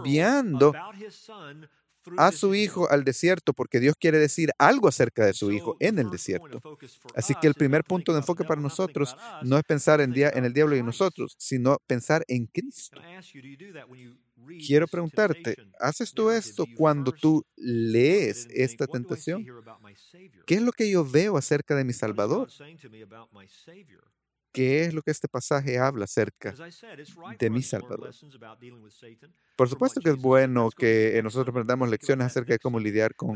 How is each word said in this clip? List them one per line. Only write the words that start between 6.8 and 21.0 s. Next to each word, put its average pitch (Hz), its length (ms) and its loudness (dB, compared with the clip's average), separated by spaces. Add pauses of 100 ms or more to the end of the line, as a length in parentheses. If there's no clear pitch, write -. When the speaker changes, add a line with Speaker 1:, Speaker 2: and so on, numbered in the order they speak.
Speaker 2:
for - 180 -20
Speaker 1:
Así 127 160 -2
Speaker 2:
us 151 80 -4
Speaker 1:
que 160 80 6
el 147 40 6
Speaker 2:
is - 40 0
not - 40 -20
Speaker 1:
primer 147 220 2
Speaker 2:
to - 20 -2
think - 40 -20
Speaker 1:
punto 180 240 -2
de 160 60 2
Speaker 2:
about 143 80 -2
the 175 80 -2
Speaker 1:
enfoque 170 100 -4
para 160 160 -2
Speaker 2:
devil, 147 40 -6
not 139 120 -4
think - 40 -6
Speaker 1:
nosotros 147 340 -4
Speaker 2:
about 208 300 -16
us, 127 60 -4
Speaker 1:
no 139 80 4
es 156 60 2
pensar 151 360 2
Speaker 2:
but 143 40 4
Speaker 1:
en 131 60 -2
Speaker 2:
think 123 80 -4
Speaker 1:
dia-, 143 100 4
Speaker 2:
about 123 120 -2
Speaker 1:
en 127 60 0
el 120 80 -4
diablo 147 220 2
y 127 40 2
Speaker 2:
Christ. 120 60 -4
Speaker 1:
nosotros, 143 520 -4
sino 131 400 0 (100)
pensar 151 400 0
en 120 200 -2
Cristo. - 540 -12
Speaker 2:
Can 170 80 -20
I 175 60 -20
ask 180 180 -20
you, 135 80 -20
do 131 60 -20
you 139 100 -20
do 196 220 -20
that 123 100 -20
when 127 120 -20
you 123 160 -20 (280)
read 170 220 -20
Speaker 1:
Quiero 147 180 4
Speaker 2:
this 160 60 -6
Speaker 1:
preguntarte, 170 520 -2 (120)
Speaker 2:
temptation 101 240 -20
Speaker 1:
¿haces 151 320 -2
tú 220 120 -2
Speaker 2:
narrative? 220 260 0
Speaker 1:
esto 185 160 -4
Speaker 2:
Do 120 60 -10
you 117 40 -20
Speaker 1:
cuando 147 360 2
Speaker 2:
first - 100 -8
Speaker 1:
tú 156 140 4
Speaker 2:
look - 100 -2
at - 180 -20
Speaker 1:
lees 120 760 2
Speaker 2:
it - 60 -12
and 117 80 -20
think, - 80 -4
Speaker 1:
esta 131 240 -2
Speaker 2:
"What 131 40 -4
do 147 40 -10
I - 0 -
see - 0 -
Speaker 1:
tentación? 131 520 -8
Speaker 2:
here 123 160 -20
about 110 220 -20
my 101 140 -20
Savior? 175 500 -20
Speaker 1:
¿Qué 165 100 0
es 214 60 0
lo 240 120 0
que 214 180 -2
yo 170 140 2